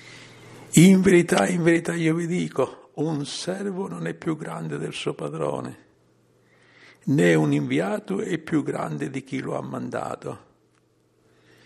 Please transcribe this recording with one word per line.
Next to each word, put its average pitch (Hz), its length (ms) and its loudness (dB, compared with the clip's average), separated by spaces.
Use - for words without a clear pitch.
In 185 280 10
verità, 185 480 6
in 180 140 -2
verità 165 320 2
io 165 200 2
vi 170 120 -4
dico, 165 720 -4
un 151 280 -4
servo 190 640 -8
non 170 180 -8
è 165 60 -6
più 160 240 -6
grande 160 400 -8
del 156 160 -8
suo 147 220 -6
padrone, 143 640 -6
né 165 300 4
un 151 200 2
inviato 175 640 -4
è 185 160 -4
più 151 260 -2
grande 156 460 -6
di 131 160 -10
chi 131 160 -8
lo 135 160 -6
ha 139 60 -6
mandato." 127 800 -10